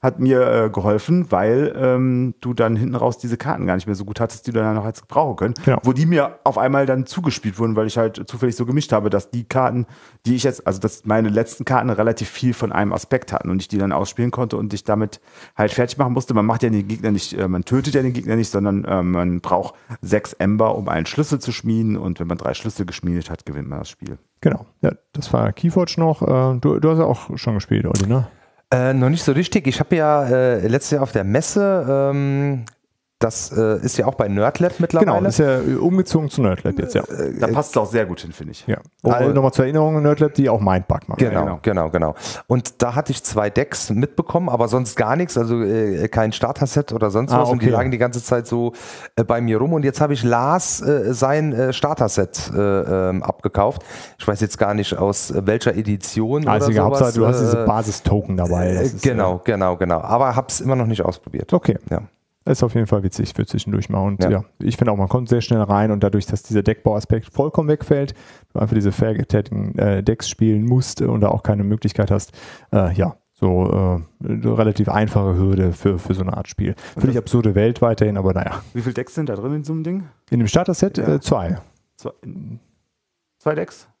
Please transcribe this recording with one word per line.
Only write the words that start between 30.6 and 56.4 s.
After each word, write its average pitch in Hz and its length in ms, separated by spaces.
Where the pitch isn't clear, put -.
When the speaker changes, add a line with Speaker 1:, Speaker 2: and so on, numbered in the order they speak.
Speaker 3:
letztes 123 240
Jahr 143 120
auf 127 80
der 101 140
Messe, 165 640
ähm, 139 720
das, - 380
äh, 110 220
ist - 180
ja - 80
auch 135 100
bei 110 120
Nerdlab 123 540
mittlerweile. 165 380
Speaker 2:
Genau, 135 100
ist - 80
ja, 135 240
äh, 131 140
umgezogen 165 540
zu - 120
Nerdlab 104 360
jetzt, - 160
ja. - 100
Speaker 3:
Äh, - 360
Speaker 1:
Da 113 80
passt 135 240
es - 60
auch 107 80
sehr 110 200
gut 90 140
hin, 82 140
finde 76 180
ich. - 160
Speaker 2:
Ja. 113 120
Oh, - 100
Speaker 3:
Also 131 200
Speaker 2:
nochmal 135 220
zur 135 100
Erinnerung, 156 400
Nerdlab, 147 300
die 135 160
auch 110 100
Mindbug 95 480
machen. - 120
Speaker 3:
Genau, 117 140
Speaker 1:
Ja, 92 80
genau. 82 200
Speaker 3:
genau, 90 280
genau. 80 260
Und - 340
da 120 140
hatte 143 180
ich - 100
zwei 104 260
Decks - 420
mitbekommen, 160 580
aber 117 180
sonst 123 300
gar 113 180
nichts, 175 220
also, 117 260
äh, 104 460
kein 110 240
Starter-Set - 580
oder 110 200
sonst 120 200
Speaker 2:
Ah, 123 120
Speaker 3:
was. 120 80
Und 123 100
die 113 60
Speaker 2:
okay. 120 80
Speaker 3:
lagen 127 160
die 123 60
ganze 120 240
Zeit 120 240
so, 120 280
äh, 117 80
bei 117 160
mir 113 180
rum. 135 140
Und 151 140
jetzt 139 160
habe 147 100
ich 131 120
Lars, 123 580
äh, 127 320
sein, 139 400
äh, 127 180
Starter-Set, 127 800
äh, 95 560
ähm, 92 140
abgekauft. - 600
Ich - 80
weiß 101 140
jetzt 104 160
gar 104 160
nicht, 101 240
aus 101 360
welcher 101 440
Edition 110 680